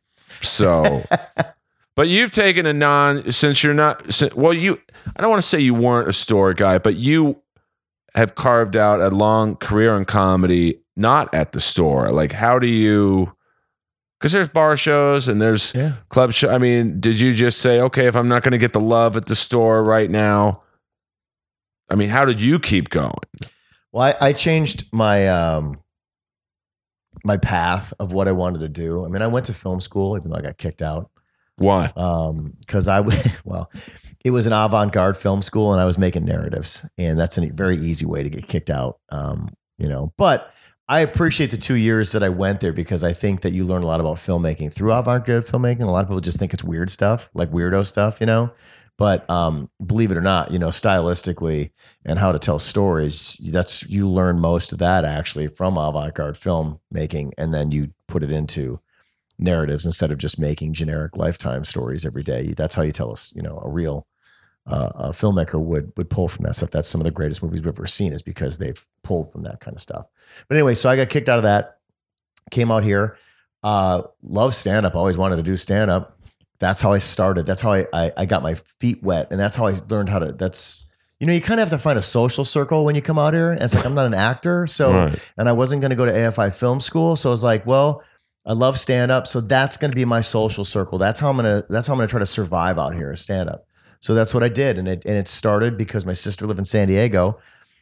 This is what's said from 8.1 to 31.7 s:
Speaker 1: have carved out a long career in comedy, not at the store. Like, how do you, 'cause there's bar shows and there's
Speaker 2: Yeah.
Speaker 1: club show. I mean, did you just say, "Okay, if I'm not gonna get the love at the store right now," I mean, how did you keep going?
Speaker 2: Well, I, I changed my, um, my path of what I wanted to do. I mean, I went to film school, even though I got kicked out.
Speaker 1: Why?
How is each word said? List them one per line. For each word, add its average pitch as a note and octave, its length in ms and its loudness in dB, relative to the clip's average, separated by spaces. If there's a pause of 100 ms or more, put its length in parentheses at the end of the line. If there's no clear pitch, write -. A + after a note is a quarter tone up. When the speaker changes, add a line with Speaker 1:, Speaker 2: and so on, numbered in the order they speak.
Speaker 1:
have A2+ 200 2
carved A#2 400 2
out G#2 240 4
a F#2+ 100 2
long G#2+ 480 2
career G#2+ 380 2
in F#2+ 100 -2
comedy, F2+ 720 4 (160)
not A#2+ 400 2
at D#2 160 0
the - 100 -6
store. C#2 480 0
Like, D2 220 2
how A#2 260 2
do B2 100 2
you, G#2 640 2 (840)
'cause D3+ 120 0
there's F3+ 180 2
bar D#3 260 4
shows C#3+ 520 2
and G#2+ 140 2
there's A2 340 2
Speaker 2:
Yeah. C#3+ 180 0 (160)
Speaker 1:
club B2+ 240 4
show. - 160 2
I B2 80 2
mean, A#2+ 420 2
did A2 200 2
you B2+ 140 4
just A#2 260 2
say, A#2+ 200 4
"Okay, B2+ 280 2
if A#2 80 4
I'm A#2+ 120 4
not A#2+ 160 4
gonna B2+ 140 4
get A2+ 160 2
the G#2+ 60 0
love A2+ 360 4
at A2 100 -2
the A2+ 100 -2
store A2+ 480 2
right A2 260 2
now," G#2 540 2 (1300)
I F#2+ 60 0
mean, G#2 140 2
how C3 160 4
did A2+ 160 2
you D3 180 4
keep E2+ 300 0
going? C#2 240 -2 (800)
Speaker 2:
Well, B2+ 280 2
I, C#3 100 4
I D3 40 4
changed D#3+ 580 0
my, G#2 360 4
um, D#2+ 520 0 (1500)
my G2+ 120 2
path F2+ 640 0
of F#2 140 -6
what G2 140 0
I F#2+ 40 4
wanted F2+ 280 -2
to D#2 100 -6
do. E2 340 -6
I E2 60 -8
mean, G2 120 -4
I A2+ 60 0
went A#2+ 200 -2
to A2 60 -6
film F#2 280 -6
school, G2 340 -4
even E2 140 -8
though D#2 80 -6
I - 40 -6
got C#2 160 -10
kicked - 240 -10
out. D#2 280 -6 (480)
Speaker 1:
Why? F#2+ 400 2